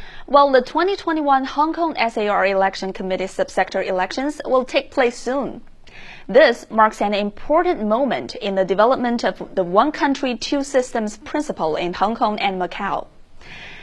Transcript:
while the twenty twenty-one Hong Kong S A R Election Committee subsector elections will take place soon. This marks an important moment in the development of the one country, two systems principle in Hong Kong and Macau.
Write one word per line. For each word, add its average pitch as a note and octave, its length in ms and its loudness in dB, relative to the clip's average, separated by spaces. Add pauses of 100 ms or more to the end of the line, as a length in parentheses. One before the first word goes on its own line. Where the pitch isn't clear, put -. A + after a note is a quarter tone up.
(240)
while C#4+ 260 6
the B3+ 120 6
twenty F4 340 0
twenty-one C#4+ 480 2
Hong D4+ 300 0
Kong D#4+ 240 -2
S A3+ 180 0
A G#3 120 0
R F#3+ 180 2
Election F#3+ 480 0
Committee F#3+ 320 -4
subsector F#3+ 600 -2
elections G3+ 600 -2
will B3+ 180 2
take C4+ 260 -2
place A#3+ 280 0
soon. B3+ 420 -4 (680)
This A#3+ 440 6
marks A3 320 4
an G#3 100 0
important G#3+ 760 0
moment G#3 500 -2
in G3 180 -4
the F#3+ 100 2
development A#3 600 2
of - 300 -4
the F#3+ 100 0
one G#3 280 2
country, C4+ 460 0
two C#4+ 260 -2
systems B3 540 -2
principle F#3 580 -4
in D3+ 160 -2
Hong G#3 240 0
Kong G#3+ 220 0
and F#3+ 200 -2
Macau. F3+ 500 -6 (760)